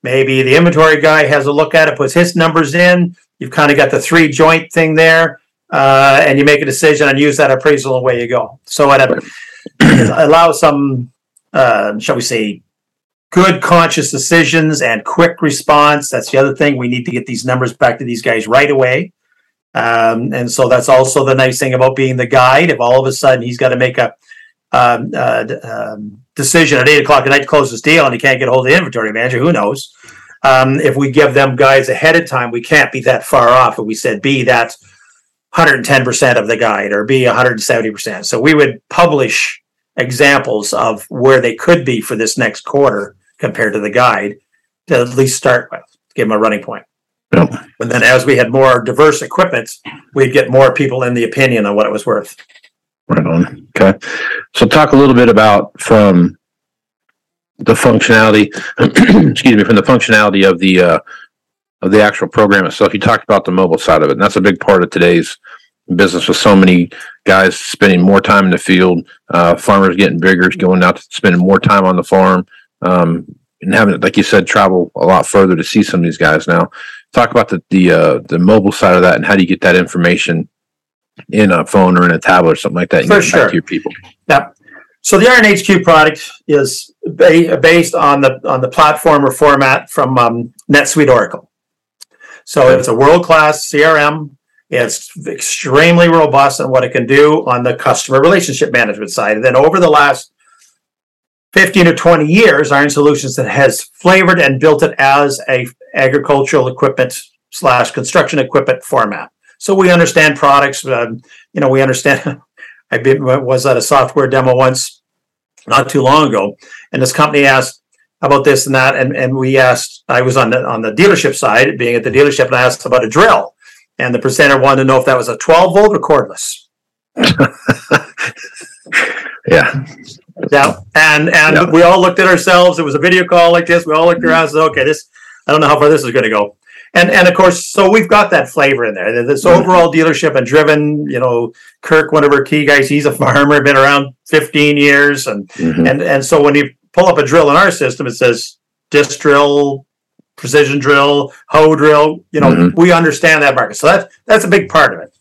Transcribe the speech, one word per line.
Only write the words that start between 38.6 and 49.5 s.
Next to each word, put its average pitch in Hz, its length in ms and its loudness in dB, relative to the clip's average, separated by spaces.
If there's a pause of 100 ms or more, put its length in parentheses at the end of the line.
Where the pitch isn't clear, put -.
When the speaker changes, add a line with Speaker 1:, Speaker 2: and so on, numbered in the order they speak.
Speaker 1:
publish 147 720 -2 (360)
examples 123 760 -2
of 110 360 -4
where 127 320 2
they 120 140 -4
could 160 300 0
be 123 160 -4
for 117 160 -10
this 107 220 -4
next 113 240 -6
quarter 113 540 -4 (220)
compared 113 340 -6
to 104 80 -4
the 101 100 -6
guide 104 460 -2 (520)
to 131 120 0
at 123 160 -4
least 135 200 0
start 123 360 -2
with, - 80 -16 (340)
give 117 140 -4
them 110 80 -2
a - 40 -2
running 107 220 -2
point. 110 220 -16 (500)
Speaker 2:
Yep. 170 200 0 (260)
Speaker 1:
And 117 100 -8
then 117 120 -2
as 123 240 2
we 135 100 0
had 117 140 0
more 131 320 2
diverse 147 400 0
equipment, 175 480 -4 (440)